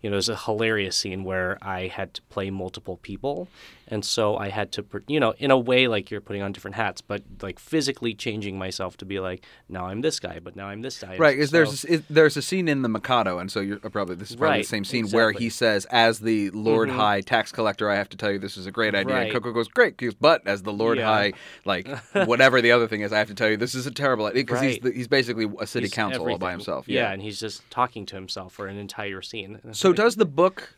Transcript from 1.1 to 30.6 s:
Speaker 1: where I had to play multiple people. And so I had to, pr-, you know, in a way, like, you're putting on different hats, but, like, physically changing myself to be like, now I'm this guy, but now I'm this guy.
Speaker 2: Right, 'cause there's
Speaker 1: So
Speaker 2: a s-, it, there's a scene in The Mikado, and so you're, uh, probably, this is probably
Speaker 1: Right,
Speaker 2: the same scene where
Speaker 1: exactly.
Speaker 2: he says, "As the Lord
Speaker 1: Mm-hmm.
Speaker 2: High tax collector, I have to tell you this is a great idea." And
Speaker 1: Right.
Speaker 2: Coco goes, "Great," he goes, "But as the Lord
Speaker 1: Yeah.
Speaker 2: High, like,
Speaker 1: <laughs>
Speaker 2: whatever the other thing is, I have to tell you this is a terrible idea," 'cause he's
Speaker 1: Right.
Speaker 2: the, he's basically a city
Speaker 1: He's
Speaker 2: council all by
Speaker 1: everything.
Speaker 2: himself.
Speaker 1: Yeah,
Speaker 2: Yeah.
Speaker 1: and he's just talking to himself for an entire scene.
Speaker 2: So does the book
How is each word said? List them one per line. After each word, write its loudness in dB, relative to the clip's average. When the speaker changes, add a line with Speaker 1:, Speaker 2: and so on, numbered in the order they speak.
Speaker 1:
where -2
I -6
had -8
to -14
play -6
multiple -8
people. -8
And -6
so 0
I -4
had -4
to, -8
pr-, -10
you 0
know, 2
in 0
a 8
way, 4
like, -2
you're -8
putting -6
on -4
different -10
hats, -4
but, -8
like, -10
physically -2
changing -6
myself -6
to -12
be -6
like, -8
now -8
I'm -6
this -2
guy, -10
but -16
now -12
I'm -12
this -12
guy. -12
Speaker 2:
Right, 6
'cause 2
there's 4
Speaker 1:
So -10
Speaker 2:
a 4
s-, 2
it, -18
there's 6
a -4
scene -2
in 2
The 0
Mikado, 0
and -6
so -2
you're, -4
uh, -8
probably, -4
this -14
is -12
probably 4
Speaker 1:
Right, 0
Speaker 2:
the -8
same -2
scene -2
where 4
Speaker 1:
exactly. -4
Speaker 2:
he -2
says, 2
"As 6
the 2
Lord 2
Speaker 1:
Mm-hmm. -4
Speaker 2:
High 2
tax 0
collector, 0
I 2
have -2
to -18
tell -2
you -2
this -8
is -12
a -8
great 0
idea." 2
And 0
Speaker 1:
Right. -4
Speaker 2:
Coco -2
goes, 0
"Great," 4
he -4
goes, -4
"But 6
as 0
the -6
Lord 2
Speaker 1:
Yeah. 0
Speaker 2:
High, 4
like, -2
Speaker 1:
<laughs> -12
Speaker 2:
whatever 8
the 8
other 6
thing -2
is, -2
I 4
have 2
to -12
tell 2
you 2
this -2
is -6
a -6
terrible 0
idea," 0
'cause 0
he's 2
Speaker 1:
Right. -8
Speaker 2:
the, 0
he's -6
basically 2
a -4
city -4
Speaker 1:
He's -4
Speaker 2:
council -2
all -4
by -2
Speaker 1:
everything. -2
Speaker 2:
himself. -6
Speaker 1:
Yeah, 0
Speaker 2:
Yeah. -2
Speaker 1:
and -10
he's -10
just -10
talking -4
to -16
himself -12
for -10
an -10
entire -10
scene. -14
Speaker 2:
So 2
does 2
the 4
book 0